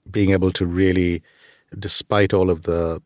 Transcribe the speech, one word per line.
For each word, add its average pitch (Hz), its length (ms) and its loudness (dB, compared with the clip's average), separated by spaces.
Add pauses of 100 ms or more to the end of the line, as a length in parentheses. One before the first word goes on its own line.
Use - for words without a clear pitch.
(120)
being 98 200 2
able 92 200 2
to 90 140 -4
really, 90 580 0 (560)
despite 101 540 0
all 92 160 2
of 80 140 -2
the 82 420 -4